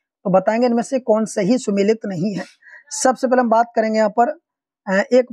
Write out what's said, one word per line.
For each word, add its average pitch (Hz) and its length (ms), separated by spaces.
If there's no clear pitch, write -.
तो 196 60
बताएंगे 214 380
इनमें 233 160
से 262 160
कौन 220 260
सही 214 320
सुमेलित 202 480
नहीं 190 300
है। 175 80
सबसे 262 380
पहले 247 140
हम 240 80
बात 233 260
करेंगे 220 240
यहाँ 214 100
पर, 240 200
अ, 190 60
एक 247 200